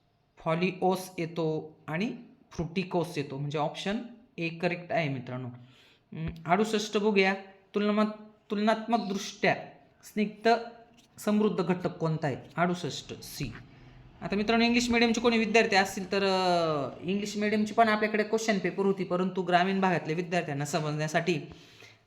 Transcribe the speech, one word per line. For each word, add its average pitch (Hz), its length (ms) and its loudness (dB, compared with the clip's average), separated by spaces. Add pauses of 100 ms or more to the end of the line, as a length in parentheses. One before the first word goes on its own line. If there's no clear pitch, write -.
(380)
फॉलिओस 180 800 0
येतो 160 600 -4 (100)
आणि 175 280 -2 (360)
फ्रुटिकोस 170 680 -4
येतो, 139 200 -6
म्हणजे 147 200 -4
ऑप्शन 165 400 -2 (400)
ए 165 120 -2
करेक्ट 170 420 -4
आहे 156 180 0
मित्रांनो. 127 380 -6
अं, - 800 -14 (180)
अडुसष्ट 208 520 2
बघूया, 196 360 4 (420)
तुलनात्मक, 208 400 2 (360)
तुलनात्मकदृष्ट्या 214 1040 0 (480)
स्निग्ध 214 500 0 (680)
समृद्ध 208 440 2
घटक 175 340 -2
कोणता 160 300 0
आहे? 127 80 0 (220)
अडुसष्ट 160 640 -2
सी. 117 320 -8 (680)
आता 170 140 -4
मित्रांनो 226 300 4
इंग्लिश 240 240 2
मीडियमचे 233 320 4
कोणी 233 160 4
विद्यार्थी 220 380 4
असतील 190 360 0
तर, 202 120 2
अ, 175 680 2 (120)
इंग्लिश 202 360 -4
मीडियमची 208 360 0
पण 226 160 6
आपल्याकडे 214 340 2
क्वेश्चन 214 360 0
पेपर 180 260 -2
होती, 190 180 2
परंतु 185 380 0
ग्रामीण 180 380 4
भागातल्या 156 360 0
विद्यार्थ्यांना 165 500 -2
समजण्यासाठी 156 760 0 (680)